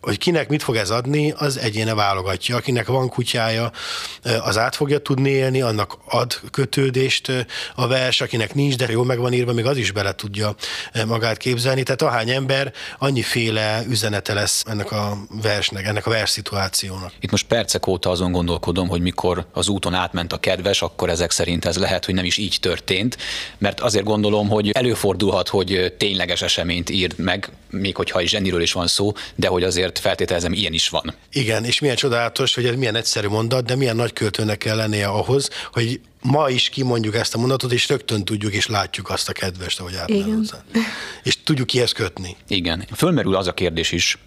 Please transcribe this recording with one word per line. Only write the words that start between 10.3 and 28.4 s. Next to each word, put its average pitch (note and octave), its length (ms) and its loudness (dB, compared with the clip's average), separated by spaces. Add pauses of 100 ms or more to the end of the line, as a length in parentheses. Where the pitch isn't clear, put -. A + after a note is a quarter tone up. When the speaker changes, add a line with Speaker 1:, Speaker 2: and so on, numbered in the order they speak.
Speaker 1:
ö, A2 120 -2
magát A2+ 320 0
képzelni. B2+ 460 0
Tehát B2+ 180 0
ahány A#2+ 280 2
ember, C3+ 440 0 (240)
annyiféle A2+ 880 2
üzenete G#2+ 460 0
lesz G2+ 340 0
ennek G#2 240 -4
a G#2 260 -2 (240)
versnek, G#2 440 -2
ennek G#2 200 -2
a - 40 0
vers A2 200 0
szituációnak. F#2 920 -4
Speaker 2:
Itt F#2+ 120 -4
most G2+ 140 2
percek A2 420 0
óta F#2 220 0
azon F2+ 220 2
gondolkodom, F2 560 0
hogy F2 140 0
mikor F2+ 520 0
az - 140 0
úton F#2+ 260 0
átment F2 400 -2
a G2+ 60 -4
kedves, F#2 420 2
akkor F2 280 -2
ezek E2+ 220 0
szerint E2+ 340 0
ez F2+ 120 0
lehet, F#2 280 0
hogy F#2 80 0
nem F2+ 120 0
is F2+ 120 0
így G2 240 -2
történt, F#2+ 560 0 (400)
mert G2 220 0
azért G#2 260 2
gondolom, G#2 440 2
hogy G#2 200 2
előfordulhat, G2+ 760 2
hogy, F#2+ 260 0
ö, F2+ 160 2
tényleges F2+ 520 0
eseményt E2+ 480 0
írd F2+ 300 -2
meg, F2+ 300 -2 (200)
még G2 260 -4
hogyha - 240 -2
egy F2 80 2
zseniről F#2+ 340 2